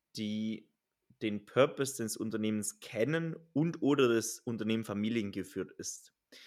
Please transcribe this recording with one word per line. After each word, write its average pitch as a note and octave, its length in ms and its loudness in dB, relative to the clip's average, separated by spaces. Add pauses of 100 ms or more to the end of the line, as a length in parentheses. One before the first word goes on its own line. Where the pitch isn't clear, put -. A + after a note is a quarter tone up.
(180)
die G#2+ 520 -4 (520)
den G#2 240 -2
Purpose C3 580 2
des A2 140 -4
Unternehmens G#2+ 640 -2
kennen D#3+ 540 0 (180)
und E3 280 0
oder C#3 280 6
das A2+ 300 2
Unternehmen A2 460 -2
familiengeführt G2+ 880 -4
ist, - 400 -12 (340)